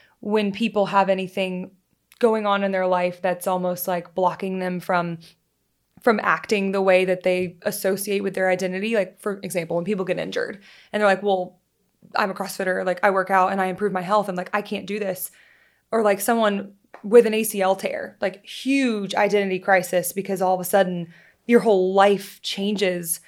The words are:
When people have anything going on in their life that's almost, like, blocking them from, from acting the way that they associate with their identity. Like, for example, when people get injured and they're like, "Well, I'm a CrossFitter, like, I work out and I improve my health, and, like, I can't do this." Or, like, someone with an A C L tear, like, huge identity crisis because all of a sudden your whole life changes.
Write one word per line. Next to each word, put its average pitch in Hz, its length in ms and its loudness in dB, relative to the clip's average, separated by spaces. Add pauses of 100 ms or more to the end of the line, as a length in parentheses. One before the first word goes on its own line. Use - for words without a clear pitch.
(180)
When 208 320 -2
people 202 360 0
have 190 220 2
anything 185 640 -4 (480)
going 220 260 2
on 202 200 2
in 196 80 0
their 185 160 0
life 180 340 0
that's 180 240 -2
almost, 180 400 -2
like, 175 300 -4
blocking 190 420 -2
them 180 220 -4
from, 170 380 -2 (840)
from 220 240 2
acting 196 480 0
the 196 100 0
way 185 220 4
that 185 180 -2
they 180 400 -2
associate 196 600 -4
with 190 100 -4
their 190 160 0
identity. 190 460 -2
Like, 185 240 -4
for 202 240 -6
example, 170 320 -4
when 175 80 -2
people 190 200 -2
get 170 140 -2
injured 185 420 -6 (320)
and 208 80 -2
they're 208 80 4
like, 190 140 2
"Well, 190 380 -2 (560)
I'm 208 120 2
a 190 60 -6
CrossFitter, 190 500 -4
like, 180 200 -2
I 208 60 4
work 190 200 0
out 190 220 4
and 196 80 0
I 185 60 0
improve 185 260 -2
my 185 80 -4
health, 196 280 0
and, 185 80 -6
like, 180 160 -8
I 208 100 -2
can't 196 240 -8
do 202 120 -6
this." 190 320 -6 (640)
Or, 226 100 2
like, 202 180 2
someone 208 520 0 (320)
with 226 200 8
an 214 100 -2
A 220 100 0
C 220 160 -4
L 190 160 2
tear, - 440 -6
like, 196 240 -4
huge 233 680 -2
identity 196 460 2
crisis 180 520 0
because 196 300 -4
all 185 120 2
of 180 60 -2
a 175 40 -8
sudden 180 500 0 (320)
your 240 140 6
whole 185 340 4
life 196 480 4
changes. 190 840 -4